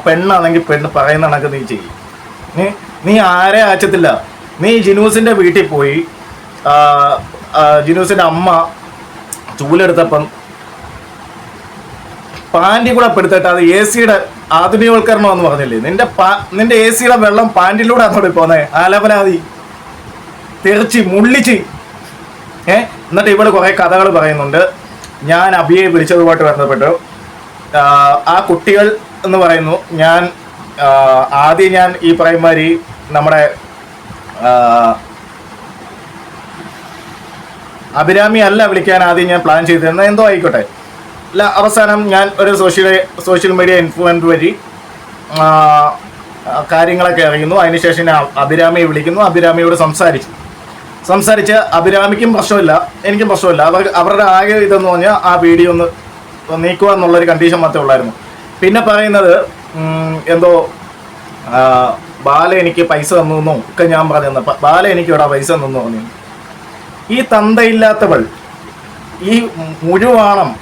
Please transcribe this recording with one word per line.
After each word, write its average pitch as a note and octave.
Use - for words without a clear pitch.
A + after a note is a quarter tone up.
പെണ്ണാണെങ്കിൽ E3+
പെണ്ണ് D3
പറയുന്ന D3+
കണക്ക് C#3+
നീ C#3
ചെയ്യും. F2+
നീ, F3
നീ G#3
ആരെ F#3+
അയച്ചത്തില്ല. F#3
നീ G3+
ജിനൂസിൻ്റെ G#3+
വീട്ടിൽ F3+
പോയി, D3
ആ, C#3+
ആ, D3+
ജിനൂസിൻ്റെ F#3
അമ്മ E3
ചൂലെടുത്തപ്പം E3
പാൻറ്റി G#3+
കൂടെ A#3+
പെടുത്തിട്ട് F#3
അത് F3+
എ G#3
സിയുടെ G#3+
ആധുനികവൽക്കരണം G#3+
എന്ന് F3
പറഞ്ഞില്ലേ? C3+
നിന്റെ F3+
പാ-, G3
നിന്റെ A3+
എ A3+
സിയുടെ A#3+
വെള്ളം G#3+
പാൻറ്റിലൂടെ A3
ആണോടെ G3
പോന്നേ? E3
ആലപനാദി G3
തെറിച്ച് G#3+
മുള്ളിച്ച്. A3
ഏ, F#3
എന്നിട്ട് G3+
ഇവള് G#3
കുറേ F#3+
കഥകൾ F#3+
പറയുന്നുണ്ട്. D3+
ഞാൻ F3
അബിയെ F3
വിളിച്ചതുമായിട്ട് E3
ബന്ധപ്പെട്ടു. D3
ആ, D3
ആ F3
കുട്ടികൾ G3+
എന്ന് F#3+
പറയുന്നു, E3
ഞാൻ, E3+
ആ, C#3+
ആദ്യം D#3+
ഞാൻ F3+
ഈ E3
പറയുമാതിരി E3
നമ്മുടെ, D3+
ആ, B2
അഭിരാമി G3
അല്ല G#3
വിളിക്കാൻ F#3
ആദ്യം F3
ഞാൻ F3
പ്ലാൻ E3
ചെയ്തിരുന്നത്, E3
എന്തോ G#3
ആയിക്കോട്ടെ. E3+
അല്ല, F#3+
അവസാനം G#3
ഞാൻ G3
ഒരു G3+
സോഷ്യൽ, F#3+
സോഷ്യൽ F#3
മീഡിയ F3+
ഇൻഫ്ലുവൻസ് E3+
വഴി, E3
ആ, D#3
കാര്യങ്ങളൊക്കെ F3
അറിയുന്നു. D#3
അതിനുശേഷം E3+
ഞാൻ D3+
അഭിരാമിയെ E3
വിളിക്കുന്നു, E3
അഭിരാമിയോട് E3+
സംസാരിച്ചു. D#3
സംസാരിച്ച് G3+
അഭിരാമിക്കും G#3
പ്രശ്നമില്ല, G3
എനിക്കും G#3
പ്രശ്നമില്ല. F3+
അവർ, F3+
അവരുടെ G3
ആകെ G3
ഇതെന്ന് G3
പറഞ്ഞാൽ F3+
ആ F3+
വീഡിയോ E3+
ഒന്ന് E3+
നീക്കുക F#3
എന്നുള്ളൊരു F3
കണ്ടീഷൻ E3+
മാത്രമേ D#3
ഉള്ളായിരുന്നു. B2+
പിന്നെ G3+
പറയുന്നത്, G#3
ഉം, D#3+
എന്തോ, E3+
ആ, B2
ബാല D3+
എനിക്ക് E3+
പൈസ D3+
തന്നു D#3+
എന്നോ D3+
ഒക്കെ C3+
ഞാൻ D#3+
പറഞ്ഞു D3
തന്നപ്പ-, C3+
ബാല E3+
എനിക്ക് F3
ഇവിടെ D3+
പൈസ C#3+
തന്നു D3+
എന്ന് C3
പറഞ്ഞു. A2+
ഈ A#3+
തന്തയില്ലാത്തവൾ, A3
ഈ A3+
മുഴുവാണം G3